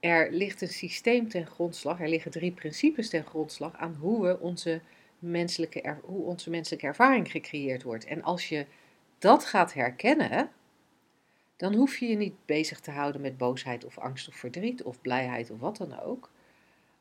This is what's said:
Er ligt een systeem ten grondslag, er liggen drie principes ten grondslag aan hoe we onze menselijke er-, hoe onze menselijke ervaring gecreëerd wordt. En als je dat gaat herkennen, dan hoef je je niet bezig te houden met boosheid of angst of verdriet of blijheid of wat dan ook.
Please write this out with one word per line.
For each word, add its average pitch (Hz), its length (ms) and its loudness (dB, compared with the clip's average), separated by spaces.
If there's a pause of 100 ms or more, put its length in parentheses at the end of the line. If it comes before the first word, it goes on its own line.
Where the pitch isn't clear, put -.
Er 165 320 4
ligt 190 300 -2
een 180 60 -6
systeem 233 600 0
ten 170 180 -4
grondslag, 170 540 -4
er 156 80 -2
liggen 160 220 0
drie 170 220 -4
principes 220 560 0
ten 156 160 0
grondslag 156 520 -6
aan 165 180 -6
hoe 196 320 0
we 180 140 2
onze 170 400 -4 (380)
menselijke 170 640 -2
er-, 151 240 -6
hoe 185 200 -6
onze 175 260 -6
menselijke 165 360 -4
ervaring 240 440 6
gecreëerd 139 520 -4
wordt. 113 220 -6
En 156 180 -6
als 175 260 -2
je 151 180 -2 (520)
dat - 260 8
gaat 175 300 2
herkennen, 151 760 2 (1040)
dan 196 180 0
hoef 269 220 6
je 247 100 -4
je 220 100 2
niet 208 180 -2 (100)
bezig 156 360 0
te - 100 -12
houden 143 300 -2
met 131 180 -6
boosheid 123 460 -2
of - 140 -16
angst 131 300 -8
of - 60 -20
verdriet 208 480 -6
of - 180 -10
blijheid 123 500 -2
of 110 100 -12
wat 196 160 -4
dan 156 240 -10
ook. - 300 -10 (720)